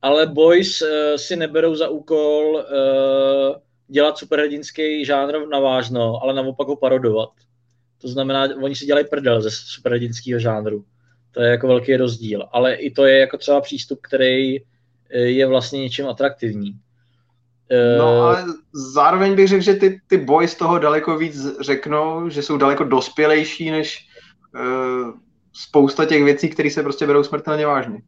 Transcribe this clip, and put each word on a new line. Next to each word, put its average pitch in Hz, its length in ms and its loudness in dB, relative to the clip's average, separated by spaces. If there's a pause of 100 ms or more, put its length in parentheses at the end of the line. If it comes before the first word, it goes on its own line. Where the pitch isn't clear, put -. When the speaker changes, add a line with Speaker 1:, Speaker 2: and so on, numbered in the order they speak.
Speaker 1:
ale 147 240 4
Boys, 165 560 4
eh, 151 360 0
si 175 180 -8
neberou 160 380 0
za 151 140 -2
úkol, 151 720 -2
eh, 135 1000 0 (280)
dělat 147 300 0
superhrdinský 151 840 -4
žánr 143 440 -2
navážno, 123 760 -2
ale 135 120 -2
naopak 131 340 -6
ho 143 80 -4
parodovat. 127 540 0 (720)
To 127 80 -12
znamená, 135 400 0 (140)
oni 139 140 -4
si 139 100 -12
dělají 147 240 2
prdel 127 320 0
ze 107 80 -2
superhrdinského 120 920 -6
žánru. 107 440 -4 (460)
To 123 120 -4
je 120 80 4
jako 120 180 0
velký 127 280 2
rozdíl, 113 560 -4
ale 123 220 2
i 139 160 -8
to 139 160 2
je 135 120 8
jako 135 200 2
třeba 143 220 0
přístup, 139 420 -10
který, 131 540 0 (540)
eh, 127 80 -4
je 123 280 2
vlastně 131 340 -2
něčím 135 280 -8
atraktivní. 113 640 -6 (1000)
Eh, 120 280 4
Speaker 2:
No, 117 60 4 (180)
ale 120 220 2 (500)
zároveň 185 400 4
bych 190 140 6
řekl, 190 140 2
že 196 120 4
ty, 196 320 2
ty 190 100 2
Boys 160 380 2
toho 170 240 0
daleko 151 400 0
víc 147 280 -6 (140)
řeknou, 151 680 -4
že 143 140 -6
jsou 147 140 -4
daleko 139 280 2
dospělejší 151 840 0
než, 156 360 -6 (500)
eh, 127 560 -6 (400)
spousta 143 520 2
těch 156 200 2
věcí, 143 240 2
které 151 220 -2
se 151 120 -4
prostě 139 240 -4
berou 143 180 4
smrtelně 151 420 -4
vážně. 120 420 -4